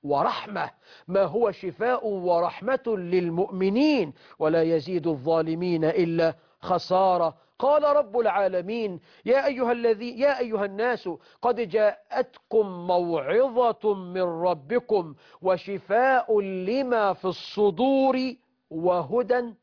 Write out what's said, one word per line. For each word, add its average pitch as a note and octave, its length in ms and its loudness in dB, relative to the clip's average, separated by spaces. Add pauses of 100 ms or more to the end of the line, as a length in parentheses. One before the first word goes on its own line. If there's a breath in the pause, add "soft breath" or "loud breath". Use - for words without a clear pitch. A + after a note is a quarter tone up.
ورحمة، D#3 640 -2 (380 loud breath)
ما F#3+ 140 2
هو G3 280 0
شفاء A3+ 560 -4
ورحمة F#3 800 -2
للمؤمنين، F#3 1300 0 (260 loud breath)
ولا D#3+ 240 2
يزيد E3 440 -2
الظالمين E3 760 0
إلا E3 500 0 (260 soft breath)
خسارة. F3+ 760 0 (220 soft breath)
قال D4 240 4
رب C#4+ 360 2
العالمين: G3 840 0 (240 soft breath)
"يا C4 220 2
أيها B3 260 0
الذي-، A#3 480 0
يا C#4 180 2
أيها A3 260 -2
الناس، G3+ 440 -4 (340 soft breath)
قد A#3+ 260 0
جاءتكم G#3 1160 -2
موعظة G3 1080 2
من F#3 280 -6
ربكم F3 920 -2 (280 loud breath)
وشفاء G#3 1000 2
لما G3+ 720 -2
في - 120 -8
الصدور B3+ 1080 0 (360)
وهدى F#3+ 920 0